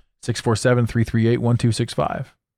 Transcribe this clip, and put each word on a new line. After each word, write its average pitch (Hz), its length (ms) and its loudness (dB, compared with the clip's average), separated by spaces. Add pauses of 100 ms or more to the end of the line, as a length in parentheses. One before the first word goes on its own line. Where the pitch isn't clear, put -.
(220)
Six - 180 -6
four 113 160 0
seven, 123 300 2
three 113 180 0
three 113 240 0
eight, 120 100 2
one 117 180 2
two 117 160 2
six 120 200 -4
five. - 420 -4 (240)